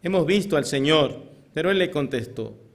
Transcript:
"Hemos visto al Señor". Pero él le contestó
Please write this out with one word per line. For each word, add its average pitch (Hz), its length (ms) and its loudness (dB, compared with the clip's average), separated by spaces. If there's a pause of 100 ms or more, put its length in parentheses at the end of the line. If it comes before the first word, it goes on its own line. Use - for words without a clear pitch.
"Hemos 180 240 2
visto 196 300 2
al 135 100 2
Señor". 143 580 2 (300)
Pero 165 160 0
él 196 100 2
le 180 120 0
contestó 113 640 -6 (180)